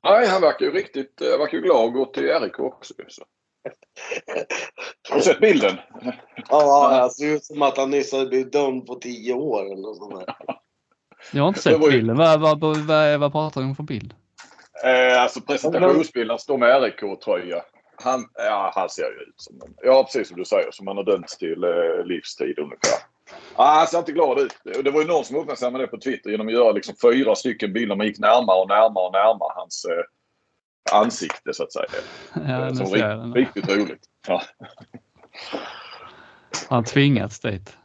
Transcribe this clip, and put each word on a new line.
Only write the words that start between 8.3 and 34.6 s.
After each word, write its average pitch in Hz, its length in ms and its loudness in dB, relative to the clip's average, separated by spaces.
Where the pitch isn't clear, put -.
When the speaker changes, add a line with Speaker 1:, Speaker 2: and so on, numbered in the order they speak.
Speaker 2:
dömd 131 340 -2
på 123 80 -12
tio 120 400 -8
år 123 300 -4
eller 95 180 -12
något 104 140 -12
sånt 101 180 -16
där. - 220 -12
Speaker 3:
Jag 143 100 0
har 160 60 4
inte 196 100 -2
Speaker 1:
Det - 40 -12
Speaker 3:
sett 160 180 4
Speaker 1:
var 151 100 6
ju 131 60 4
Speaker 3:
bilden. 113 200 0
Vad, 156 240 6
vad, 156 200 2
vad, 156 160 0
vad, 151 440 2
vad 143 120 0
pratar 151 280 -6
du 131 60 -4
om 135 100 -6
för 156 60 -14
bild? 143 320 -10
Speaker 1:
Eh, 127 380 4
alltså 123 180 -2
presentationsbilden, 147 1000 0
står 139 200 -4
med 120 120 4
R 131 160 6
I 101 40 -2
K-tröja. 90 640 -6
Han, 127 380 -4
ja, 101 400 -2
han 90 140 -2
ser - 140 -8
ju 62 260 -8
ut - 80 -20
som - 300 -20
en, 80 160 -20
ja, 131 220 6
precis 110 240 -4
som 87 80 -18
du 90 80 -8
säger, 95 260 0
som 98 160 -16
han 98 100 -8
har 98 80 -6
dömts 92 340 -2
till, 87 260 -6
eh, 85 400 0
livstid 73 540 -8
ungefär. 69 400 -2
Ja, 139 220 6
han 160 80 4
ser 160 120 -2
inte 165 140 -6
glad 143 260 2
ut. 131 460 -4
Det 139 60 2
var 151 100 2
ju 156 60 0
någon 160 180 0
som 120 120 -8
uppmärksammade 131 480 -4
det - 40 -8
på 110 100 -12
Twitter 117 320 -6
genom 107 160 -4
att 113 60 -4
göra 117 200 6
liksom 104 300 -4
fyra 120 320 4
stycken 113 380 -4
bilder. 104 240 -2
Man 104 100 -2
gick 104 120 -4
närmare 104 420 4
och 95 80 0
närmare 101 380 4
och 90 60 -6
närmare 104 420 0
hans, 90 300 -12
eh, 85 200 -4
ansikte, 107 560 -2
så - 80 -6
att - 100 -8
säga. - 140 -4
Speaker 3:
<laughs> - 0 -
Ja, 165 60 -6
Speaker 1:
Eh, 131 280 -4
Speaker 3:
nu 131 80 -6
Speaker 1:
som 117 100 -4
Speaker 3:
ser 98 100 -2
jag 107 140 0
Speaker 1:
rikt-, 110 120 -8
Speaker 3:
den. 120 120 -12
Speaker 1:
riktigt 123 420 -2
roligt. 101 280 -4
Ja. 90 140 -2